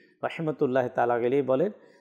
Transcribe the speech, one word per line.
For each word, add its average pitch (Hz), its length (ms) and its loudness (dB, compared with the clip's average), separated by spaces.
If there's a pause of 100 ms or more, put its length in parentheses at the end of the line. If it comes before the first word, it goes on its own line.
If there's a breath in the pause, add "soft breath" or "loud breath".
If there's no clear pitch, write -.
(240 soft breath)
রহমতুল্লাহ 131 640 0
তাআলা 120 260 0
আলাইহি 123 280 0
বলেন 135 300 0 (280 soft breath)